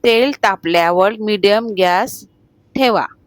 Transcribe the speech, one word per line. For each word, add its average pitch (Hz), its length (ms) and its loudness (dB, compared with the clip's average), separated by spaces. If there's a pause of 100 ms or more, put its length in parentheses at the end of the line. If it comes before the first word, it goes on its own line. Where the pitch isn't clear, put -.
तेल 240 280 2 (120)
तापल्यावर 180 680 0
मीडियम 214 540 0 (100)
गॅस 185 480 0 (500)
ठेवा. 226 300 0 (220)